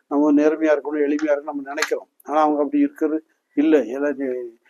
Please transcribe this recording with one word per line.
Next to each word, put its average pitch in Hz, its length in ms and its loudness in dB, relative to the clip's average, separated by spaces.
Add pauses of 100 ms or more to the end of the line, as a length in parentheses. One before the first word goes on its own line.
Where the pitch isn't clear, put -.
நம்ம 147 240 2
நேர்மையா 151 480 2
இருக்கணும், 147 280 -2
எளிமையா 151 240 -2
இருக்கணும் 143 100 0
நம்ம 143 200 -8
நினைக்கிறோம். 143 460 -6 (160)
ஆனா 151 180 0
அவங்க 151 200 2
அப்படி 143 220 0
இருக்கிறது 156 400 -2 (300)
இல்லை. 147 420 2
ஏன்னா 131 540 -6 (200)